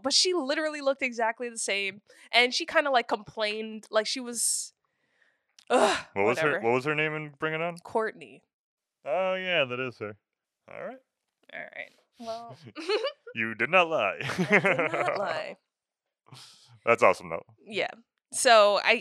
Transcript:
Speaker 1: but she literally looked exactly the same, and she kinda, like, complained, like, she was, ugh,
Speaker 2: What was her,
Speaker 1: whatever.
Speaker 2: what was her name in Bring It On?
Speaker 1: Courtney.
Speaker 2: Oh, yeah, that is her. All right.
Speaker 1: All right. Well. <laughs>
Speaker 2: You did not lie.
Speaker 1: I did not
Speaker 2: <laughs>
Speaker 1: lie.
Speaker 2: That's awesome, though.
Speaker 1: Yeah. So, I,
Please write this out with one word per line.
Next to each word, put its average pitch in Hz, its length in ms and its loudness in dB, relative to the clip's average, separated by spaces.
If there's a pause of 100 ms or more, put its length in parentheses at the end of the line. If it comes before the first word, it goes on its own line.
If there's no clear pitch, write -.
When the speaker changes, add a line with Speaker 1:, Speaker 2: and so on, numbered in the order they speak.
Speaker 1:
but 277 80 0
she 370 220 2
literally 302 480 -4
looked 269 200 0
exactly 233 460 -2
the 226 80 -14
same, 196 460 -4 (300)
and 247 200 4
she 330 140 -4
kinda, 294 240 0
like, 240 180 2
complained, 220 840 -6
like, 214 160 2
she - 140 -6
was, - 540 -4 (920)
ugh, - 300 4 (140)
Speaker 2:
What 98 140 2
was 123 120 2
her, 156 80 2
Speaker 1:
whatever. 123 180 0
Speaker 2:
what 117 100 4
was 127 100 0
her 151 100 0
name 151 200 -2
in 151 260 -10
Bring 156 120 -2
It 156 80 -4
On? 170 180 -6
Speaker 1:
Courtney. 165 600 -6 (640)
Speaker 2:
Oh, 185 300 -2
yeah, 180 300 0
that 123 160 -6
is 127 180 -6
her. 104 180 -8 (560)
All - 80 -14
right. 233 180 -12 (540)
Speaker 1:
All - 80 -12
right. - 300 -14 (300)
Well. 233 360 -12 (200)
<laughs> 440 580 -6
Speaker 2:
You 113 220 -4
did 117 120 0
not 170 220 4
lie. 104 320 0
Speaker 1:
I 180 380 2
did 170 320 0
not 151 260 -2
Speaker 2:
<laughs> - 0 -
Speaker 1:
lie. 170 380 -6 (1300)
Speaker 2:
That's 117 160 4
awesome, 90 280 6
though. 82 140 -8 (220)
Speaker 1:
Yeah. 196 240 -4 (420)
So, 208 520 6
I, 214 160 4